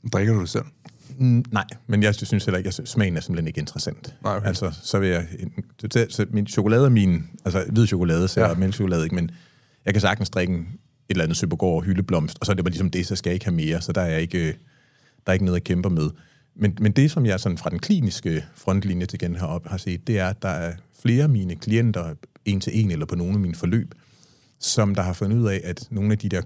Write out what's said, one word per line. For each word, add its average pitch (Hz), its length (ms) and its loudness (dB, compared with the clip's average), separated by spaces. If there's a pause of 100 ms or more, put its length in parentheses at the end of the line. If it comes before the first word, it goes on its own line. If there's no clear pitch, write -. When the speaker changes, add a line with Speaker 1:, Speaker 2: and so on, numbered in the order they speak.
(120)
Speaker 1:
Drikker 107 220 2
du 104 60 2
det 85 80 -4
selv? - 160 -4 (540)
Speaker 2:
Mm, 123 340 6
nej, 104 120 0 (220)
men 101 160 2
jeg 104 120 4
synes 101 300 0
heller 92 140 2
ikke, 92 100 -4
at 90 160 -6
smagen 95 320 0
er 80 40 -4
simpelthen 82 280 -4
ikke 78 120 -6
interessant. - 540 -8 (100)
Speaker 1:
Nej, 104 120 -2
okay. 104 120 -2
Speaker 2:
Altså, 92 220 -2 (120)
så - 160 -2
vil 98 100 2
jeg, 85 180 0 (680)
så, 120 180 2
så 104 200 -2
min 104 160 0
chokolade 113 380 4
er 139 60 6
min, 95 340 4 (200)
altså, 92 280 0
hvid 113 140 6
chokolade, 87 420 2
så - 120 0
Speaker 1:
Ja. 110 80 4
Speaker 2:
jeg 82 100 -2
mælkechokolade, 95 460 0
ikke? 82 100 -2
Men 85 160 0 (540)
jeg 101 100 0
kan 104 60 2
sagtens 101 300 0
drikke 92 240 0
en, 85 60 -2
et 85 60 -8 (420)
eller 90 160 0
andet 82 120 0
Søbergård 85 480 0
hyldeblomst, 90 560 0
og - 60 -6
så 104 60 2
er 95 40 0
det 90 80 0
bare 90 60 0
ligesom 85 200 -2
det, 90 160 -2
så 98 100 -4
skal - 140 -2
jeg 87 40 0
ikke 98 120 -4
have 87 80 0
mere, 80 260 -2
så - 120 -6
der 98 80 0
er 90 100 0
jeg 80 100 0
ikke, 85 180 -2
øh, 82 80 0
der 76 80 -2 (720)
er 95 60 2
ikke 95 120 2
noget, 90 140 2
jeg 85 60 -6
kæmper 92 260 0
med. 78 200 2 (460)
Men, 104 240 0
men 107 120 4
det, 139 180 4
som 143 160 2
jeg 95 140 2
sådan 87 180 -2
fra - 120 -4
den 85 80 -4
kliniske 95 680 0 (100)
frontlinje 95 520 0
til - 160 -8
igen 87 140 -2
heroppe 85 320 -6
har 98 80 -6
set, 92 300 -6
det 110 120 0
er, 92 100 0
at 101 140 -6
der 98 60 -2
er 85 240 -4 (300)
flere 120 200 4
af 151 60 4
mine 95 280 2
klienter, 104 580 0 (300)
en 98 160 0
til 104 200 -2
en 104 100 2
eller 78 160 -2
på - 100 -4
nogle 87 180 -2
af 104 60 2
mine 87 140 0
forløb, 92 400 -2 (680)
som 101 340 2
der 95 80 0
har 90 100 -2
fundet 104 260 0
ud 117 100 4
af, 95 160 -2
at 87 260 -8
nogle 104 220 0
af 107 60 2
de 101 100 -4
der 90 180 -2